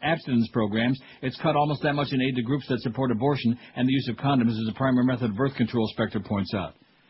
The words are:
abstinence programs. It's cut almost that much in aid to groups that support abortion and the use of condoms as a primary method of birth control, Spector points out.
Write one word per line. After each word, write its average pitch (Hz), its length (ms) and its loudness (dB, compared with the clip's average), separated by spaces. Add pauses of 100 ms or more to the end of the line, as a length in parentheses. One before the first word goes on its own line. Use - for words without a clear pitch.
abstinence 127 500 2
programs. 117 440 0 (260)
It's 131 180 -4
cut 156 140 2
almost 147 260 0
that 147 140 0
much 139 160 -2
in 131 100 0
aid 131 140 0
to 123 80 0
groups 131 260 -2
that 127 120 0
support 127 280 -2
abortion 123 480 0 (180)
and 127 140 2
the 131 40 2
use 135 160 0
of 110 80 -4
condoms 120 340 2
as 110 180 -2
a 104 80 -6
primary 127 280 2
method 123 260 0
of 98 40 -6
birth 135 200 0
control, 113 420 0
Spector 107 260 -2
points 98 300 -2
out. 90 220 -4 (340)